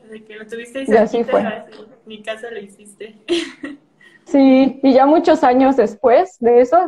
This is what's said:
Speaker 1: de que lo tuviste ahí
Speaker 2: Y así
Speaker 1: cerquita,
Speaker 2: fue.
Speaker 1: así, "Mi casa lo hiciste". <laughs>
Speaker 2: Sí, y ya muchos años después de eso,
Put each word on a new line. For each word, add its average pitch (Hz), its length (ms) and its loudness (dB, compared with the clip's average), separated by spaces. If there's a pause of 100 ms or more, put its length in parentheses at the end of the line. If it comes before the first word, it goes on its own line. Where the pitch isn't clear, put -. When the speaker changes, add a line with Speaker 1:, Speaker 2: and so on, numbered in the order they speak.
(120)
Speaker 1:
de 220 140 -20
que 214 120 -20
lo 220 100 -20
tuviste 240 340 -14
ahí 269 80 -8
Speaker 2:
Y 220 80 4
así 220 280 0
Speaker 1:
cerquita, - 60 -8
Speaker 2:
fue. 202 120 0
Speaker 1:
así, - 420 -12 (220)
"Mi 214 160 -20
casa 220 280 -12
lo 220 80 -16
hiciste". 208 580 -20 (120)
<laughs> - 600 -10 (420)
Speaker 2:
Sí, 269 520 2
y 269 100 4
ya 269 140 4
muchos 311 360 2
años 262 340 2
después 247 600 0
de 240 220 2
eso, 320 280 0